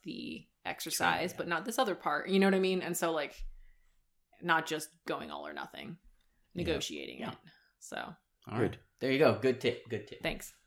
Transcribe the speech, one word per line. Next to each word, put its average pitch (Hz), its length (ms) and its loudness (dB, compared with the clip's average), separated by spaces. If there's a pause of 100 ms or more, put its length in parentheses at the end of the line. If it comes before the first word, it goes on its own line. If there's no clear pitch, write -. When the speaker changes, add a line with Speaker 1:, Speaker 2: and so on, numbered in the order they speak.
Speaker 1:
the - 420 -10 (200)
exercise, 170 640 0
Speaker 2:
True, - 40 -14
yeah. - 40 -10
Speaker 1:
but - 100 -4
not 170 160 0
this 233 140 -2
other 208 160 2
part. 151 340 -2
You 190 100 6
know 196 80 8
what 190 80 6
I 190 60 4
mean? 185 220 2
And 170 140 -4
so, 165 160 2
like, 147 220 -2 (1080)
not 160 240 2
just 151 240 -4 (160)
going 147 240 -4
all - 160 -8
or 151 80 -10
nothing, 143 420 -10 (580)
Speaker 2:
Yeah. 175 100 -2
Speaker 1:
negotiating - 560 -4
Speaker 2:
Yeah. - 120 -6
Speaker 1:
it. - 60 -16 (400)
So. - 360 -8 (360)
Speaker 2:
All 110 80 -4
right. 113 140 4
Speaker 3:
Good. - 60 -12 (220)
Speaker 2:
There 131 120 2
you 135 60 4
go. 131 200 8
Good 127 220 4
tip. - 280 -2
Good 107 200 -6
tip. - 140 -16
Speaker 1:
Thanks. - 300 -4 (140)